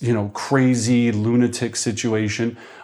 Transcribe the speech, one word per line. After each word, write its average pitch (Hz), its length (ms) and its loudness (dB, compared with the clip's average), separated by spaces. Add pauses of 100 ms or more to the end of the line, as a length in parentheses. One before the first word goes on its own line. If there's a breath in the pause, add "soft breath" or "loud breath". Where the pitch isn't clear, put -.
you 120 100 0
know, 104 220 -2
crazy 123 760 2
lunatic 117 640 0
situation. 110 840 -2 (260 loud breath)